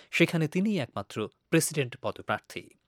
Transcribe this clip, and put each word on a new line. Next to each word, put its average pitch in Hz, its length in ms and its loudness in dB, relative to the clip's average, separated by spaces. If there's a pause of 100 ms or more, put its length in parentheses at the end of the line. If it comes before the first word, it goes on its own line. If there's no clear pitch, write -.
(100)
সেখানে 160 380 2
তিনিই 196 300 0
একমাত্র 107 500 -4 (220)
প্রেসিডেন্ট 151 520 2
পদপ্রার্থী। - 600 -4 (260)